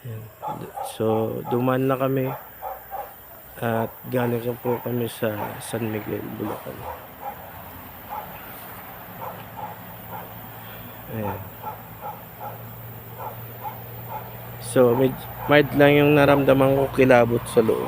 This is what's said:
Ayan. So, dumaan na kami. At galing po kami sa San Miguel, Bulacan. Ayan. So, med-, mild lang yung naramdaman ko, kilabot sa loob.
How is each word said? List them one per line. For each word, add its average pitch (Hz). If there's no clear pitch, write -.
Ayan. 113
So, 110
dumaan 131
na 127
kami. 135
At 113
galing 120
po 123
kami 120
sa 110
San 113
Miguel, 104
Bulacan. -
Ayan. 101
So, 123
med-, 131
mild 143
lang 143
yung 147
naramdaman 139
ko, 139
kilabot 120
sa -
loob. 64